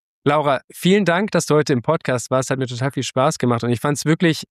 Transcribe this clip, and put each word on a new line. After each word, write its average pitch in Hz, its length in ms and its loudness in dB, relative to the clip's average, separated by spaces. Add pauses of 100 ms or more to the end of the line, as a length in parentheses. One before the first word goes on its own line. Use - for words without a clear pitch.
(280)
Laura, 143 320 2 (100)
vielen 190 360 2
Dank, 175 260 0
dass 175 140 0
du 147 100 2
heute 151 160 2
im 123 100 2
Podcast 135 500 -2
warst. 131 180 0
Hat 135 100 -2
mir 131 80 -2
total 127 240 -4
viel 131 120 -6
Spaß 135 340 0
gemacht. 120 260 0
Und 120 60 -2
ich 120 100 0
fand's 147 240 -2
wirklich, 160 480 0